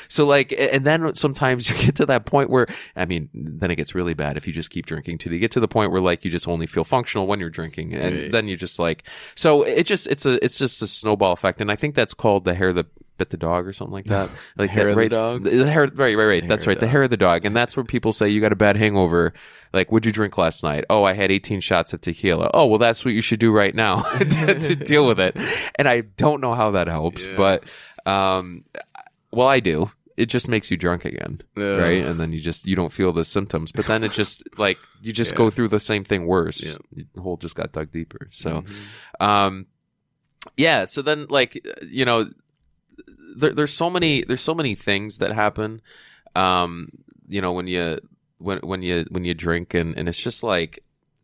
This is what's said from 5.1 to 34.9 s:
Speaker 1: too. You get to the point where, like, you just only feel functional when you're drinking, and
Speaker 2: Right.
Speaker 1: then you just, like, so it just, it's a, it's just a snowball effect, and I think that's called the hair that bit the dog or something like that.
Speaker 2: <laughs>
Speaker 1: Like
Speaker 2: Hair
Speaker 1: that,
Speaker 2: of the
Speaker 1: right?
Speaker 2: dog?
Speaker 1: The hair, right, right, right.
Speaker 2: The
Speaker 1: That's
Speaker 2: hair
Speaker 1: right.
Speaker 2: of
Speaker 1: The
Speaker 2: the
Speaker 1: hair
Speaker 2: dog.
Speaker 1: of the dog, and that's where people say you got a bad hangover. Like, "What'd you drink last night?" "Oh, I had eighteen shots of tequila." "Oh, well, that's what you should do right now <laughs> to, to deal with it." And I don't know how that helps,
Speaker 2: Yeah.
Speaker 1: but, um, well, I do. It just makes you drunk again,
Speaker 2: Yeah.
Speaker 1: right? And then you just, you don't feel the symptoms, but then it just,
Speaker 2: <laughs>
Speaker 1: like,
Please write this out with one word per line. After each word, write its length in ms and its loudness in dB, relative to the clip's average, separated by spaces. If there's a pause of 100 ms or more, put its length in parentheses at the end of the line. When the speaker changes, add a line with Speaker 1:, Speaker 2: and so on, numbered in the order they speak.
Speaker 1:
too. 140 -10
You 80 -4
get 100 0
to 100 0
the 60 -2
point 240 0
where, 100 2
like, 240 0
you 60 -2
just 160 -4
only 220 -4
feel 160 -2
functional 420 -2
when 140 2
you're 100 -2
drinking, 440 -10
and 220 -2
Speaker 2:
Right. 140 -8
Speaker 1:
then 160 2
you 100 -4
just, 220 -8
like, 300 -2 (260)
so 300 6
it 220 2
just, 200 -2
it's 200 -2
a, 180 4
it's 120 -2
just 260 -2
a 40 -4
snowball 460 2
effect, 280 0
and 120 -2
I 20 0
think 220 -4
that's 180 0
called 300 2
the 100 0
hair 200 2
that 120 0 (320)
bit 100 -2
the 80 -8
dog 300 -2
or 80 -12
something 180 -10
like 140 -12
that. 240 -2 (120)
Speaker 2:
<laughs> 140 -18
Speaker 1:
Like 140 0
Speaker 2:
Hair 140 2
Speaker 1:
that, 60 4
Speaker 2:
of 60 2
the 60 4
Speaker 1:
right? 80 2
Speaker 2:
dog? 340 -2
Speaker 1:
The 260 4
hair, 120 4 (120)
right, 220 2
right, 80 4
right. 180 4
Speaker 2:
The 60 -10
Speaker 1:
That's 160 0
Speaker 2:
hair 60 2
Speaker 1:
right. 80 4
Speaker 2:
of 20 -10
Speaker 1:
The 60 2
Speaker 2:
the 40 0
Speaker 1:
hair 120 4
Speaker 2:
dog. 20 4
Speaker 1:
of 60 0
the 80 2
dog, 260 4
and 100 -2
that's 220 0
where 80 -4
people 300 -2
say 160 2
you 100 2
got 120 4
a 40 2
bad 220 6
hangover. 560 4 (400)
Like, 180 2
"What'd 140 4
you 60 4
drink 260 -2
last 240 0
night?" 260 -2
"Oh, 160 6
I 80 4
had 180 0
eighteen 300 0
shots 320 0
of 80 -8
tequila." 540 0
"Oh, 100 6
well, 140 4
that's 260 2
what 80 0
you 80 0
should 180 0
do 140 6
right 220 4
now 280 2
<laughs> 160 -4
to, 400 2
to 160 -2
deal 320 4
with 140 2
it." 160 2 (380)
And 120 2
I 140 4
don't 400 0
know 140 -2
how 180 2
that 160 2
helps, 380 -4
Speaker 2:
Yeah. 100 -8
Speaker 1:
but, 280 4 (460)
um, 540 -2 (640)
well, 180 2
I 120 4
do. 300 0 (260)
It 100 0
just 220 -2
makes 220 -2
you 80 0
drunk 260 -2
again, 380 -10 (160)
Speaker 2:
Yeah. 180 0
Speaker 1:
right? 260 2
And 160 -4
then 140 -4
you 80 -6
just, 260 -6
you 80 0
don't 180 -2
feel 200 0
the 140 -2
symptoms, 440 -6
but 160 -6
then 160 -2
it 100 -4
just, 380 -4
Speaker 2:
<laughs> 80 -20
Speaker 1:
like, 200 0 (240)